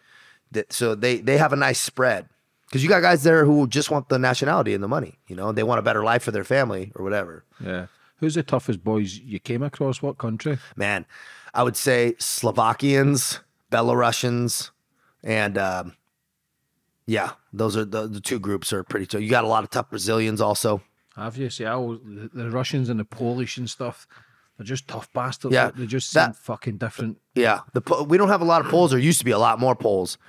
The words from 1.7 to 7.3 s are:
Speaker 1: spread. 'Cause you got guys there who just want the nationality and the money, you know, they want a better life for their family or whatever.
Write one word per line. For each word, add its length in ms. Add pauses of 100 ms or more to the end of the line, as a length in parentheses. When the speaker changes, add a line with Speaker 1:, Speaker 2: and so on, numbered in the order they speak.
Speaker 1:
spread. 480 (420)
'Cause 120
you 80
got 100
guys 220
there 240
who 200
just 240
want 200
the 80
nationality 560
and 100
the 40
money, 380
you 80
know, 180
they 100
want 160
a 40
better 220
life 180
for 80
their 140
family 500
or 80
whatever. 420 (140)